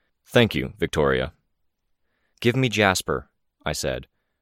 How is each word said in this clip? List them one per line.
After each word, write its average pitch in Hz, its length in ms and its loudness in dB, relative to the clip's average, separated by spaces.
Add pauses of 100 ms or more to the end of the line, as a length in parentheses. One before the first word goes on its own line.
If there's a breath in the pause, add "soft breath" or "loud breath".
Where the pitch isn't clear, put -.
(260)
"Thank 117 300 2
you, 67 220 -4
Victoria." 67 540 0 (1080)
"Give 120 160 0
me 131 120 0
Jasper," 95 600 0 (340)
I 78 80 -4
said. 67 360 -6 (340)